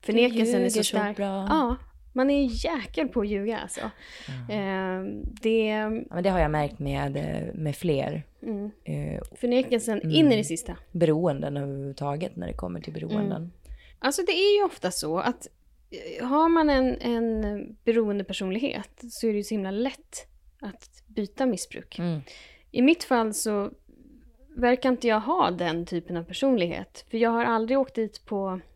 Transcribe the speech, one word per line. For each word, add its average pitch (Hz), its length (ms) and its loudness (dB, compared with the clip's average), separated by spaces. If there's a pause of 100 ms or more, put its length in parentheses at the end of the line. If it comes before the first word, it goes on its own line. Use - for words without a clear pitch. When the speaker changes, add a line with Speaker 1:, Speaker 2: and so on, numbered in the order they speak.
Speaker 1:
Förnekelsen 233 600 2
Speaker 2:
Du 247 60 2
Speaker 1:
är 233 40 2
så 220 60 -2
Speaker 2:
ljuger 214 60 2
så - 140 0
Speaker 1:
stark. 208 200 0
Speaker 2:
bra. 196 320 -2
Speaker 1:
Ja, 254 280 2 (360)
man 262 180 2
är 269 360 2
jäkel 294 420 -4
på 240 120 -2
att 208 80 -2
ljuga 208 300 -2
alltså. - 320 -8 (380)
Speaker 2:
Ja. 131 260 -8
Speaker 1:
Ehm, 190 680 -4 (200)
det 220 240 2
Speaker 2:
Ja, 214 240 -2
men 220 320 -6
det 196 80 2
har 185 80 2
jag 151 120 4
märkt 151 280 -2
med, 139 380 -2
eh, 151 380 -4
med 151 220 -4
fler. 151 460 -2 (200)
Speaker 1:
Mm. 208 280 -6 (140)
Speaker 2:
Eh, 147 380 -6 (180)
Speaker 1:
Förnekelsen 240 600 0
Speaker 2:
mm. 160 140 -2
Speaker 1:
in 302 180 8
i 220 40 6
det 208 80 0
sista. 165 320 -6 (160)
Speaker 2:
Beroenden 151 640 2
överhuvudtaget 139 800 -6
när - 100 -8
det - 60 -8
kommer - 280 -8
till 160 120 -12
beroenden. 160 440 -2
Speaker 1:
Mm. 165 140 -8 (480)
Alltså - 240 -2
det 381 100 0
är 403 260 4
ju 403 60 4
ofta 339 260 -4
så 156 280 -2
att, - 280 4 (720)
eh, 240 60 -4
har 302 220 6
man 320 220 8
en, 262 300 4
en 220 840 -2
beroendepersonlighet 202 1300 0
så - 160 -4
är 220 60 4
det 208 60 0
ju 202 60 -2
så 220 100 -4
himla 190 160 -2
lätt - 560 -6 (340)
att - 460 -14
byta 220 400 -4
missbruk. - 520 -6
Speaker 2:
Mm. 165 220 -2 (500)
Speaker 1:
I 240 120 0
mitt 320 220 4
fall 226 300 0
så 208 360 -4 (880)
verkar 247 320 2
inte 247 200 2
jag 214 120 4
ha 254 300 2
den 175 360 -2
typen 175 300 -6
av 170 80 -4
personlighet. 185 840 -2
För 226 80 -4
jag 233 120 4
har 233 140 0
aldrig 233 340 2
åkt 269 160 0
dit 220 300 -6
på 190 360 -4 (160)